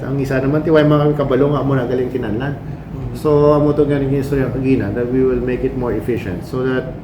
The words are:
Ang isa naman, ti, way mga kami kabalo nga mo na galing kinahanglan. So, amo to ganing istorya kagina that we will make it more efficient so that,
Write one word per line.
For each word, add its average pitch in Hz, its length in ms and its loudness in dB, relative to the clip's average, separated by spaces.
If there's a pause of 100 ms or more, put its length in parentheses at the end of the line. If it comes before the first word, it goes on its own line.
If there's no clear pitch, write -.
Ang 135 160 -2
isa 135 160 -2
naman, 139 240 0
ti, 165 80 -2
way 156 160 6
mga 147 240 4
kami 147 80 2
kabalo 139 400 2
nga 131 80 -2
mo 139 80 0
na 127 160 0
galing 127 240 -2
kinahanglan. 123 400 -4 (640)
So, 147 400 4
amo 147 160 4
to 143 160 2
ganing 139 240 0
istorya 135 400 0
kagina 131 400 0
that 120 160 -2
we 131 160 2
will 127 160 2
make 123 240 -2
it 131 80 -2
more 120 240 -2
efficient 101 480 -4
so 131 160 -6
that, 127 320 -2 (120)